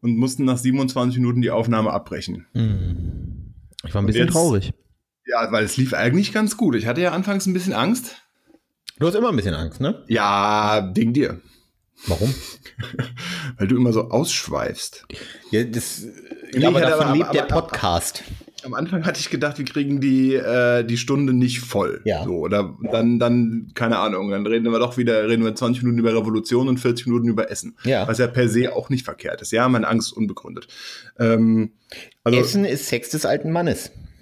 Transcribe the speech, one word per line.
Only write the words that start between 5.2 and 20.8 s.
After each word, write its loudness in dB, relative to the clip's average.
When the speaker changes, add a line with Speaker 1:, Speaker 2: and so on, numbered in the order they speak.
Speaker 1:
Ja, 0
weil 2
es -4
lief 0
eigentlich 2
ganz 0
gut. 2
Ich 0
hatte 0
ja 2
anfangs -2
ein 0
bisschen -2
Angst. -2
Speaker 2:
Du 2
hast 0
immer 2
ein 0
bisschen 0
Angst, -6
ne? -2
Speaker 1:
Ja, 2
wegen 2
dir. 0
Speaker 2:
Warum? 0
Speaker 1:
<laughs> -8
Weil -2
du 2
immer 4
so 0
ausschweifst. -4
Speaker 2:
Ja, 2
das, -6
Speaker 1:
Nee, 0
Speaker 2:
ja, 6
aber 4
Speaker 1:
ich 4
hatte 4
Speaker 2:
davon 4
Speaker 1:
aber, 4
Speaker 2:
lebt 0
der 2
Speaker 1:
aber, 0
Speaker 2:
Podcast. -2
Speaker 1:
Am -10
Anfang -4
hatte -4
ich -8
gedacht, -4
wir -6
kriegen -2
die, 2
äh, 2